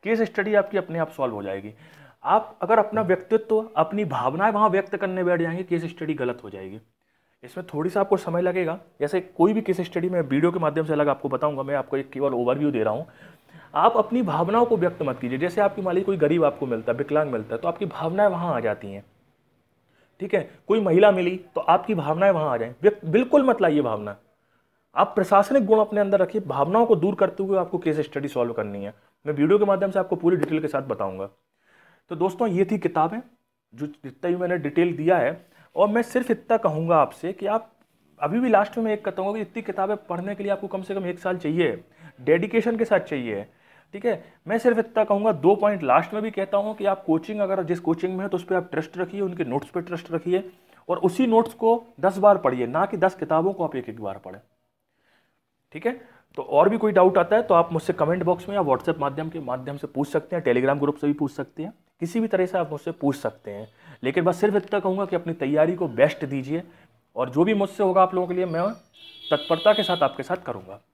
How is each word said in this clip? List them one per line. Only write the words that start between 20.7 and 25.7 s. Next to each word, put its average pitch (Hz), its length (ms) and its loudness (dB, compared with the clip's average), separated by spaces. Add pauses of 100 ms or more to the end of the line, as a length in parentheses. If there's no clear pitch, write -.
महिला 190 320 6
मिली 185 240 0 (180)
तो - 60 -2
आपकी 190 340 2
भावनाएं 165 360 2
वहाँ 156 220 0
आ 120 40 0
जाएं, 117 260 -6
व्यक्त-, 208 240 4
बिल्कुल 254 380 4
मत 247 180 4
लाइए 151 200 4
भावना। 107 340 -4 (800)
आप 196 180 2
प्रशासनिक 202 520 4
गुण 220 140 4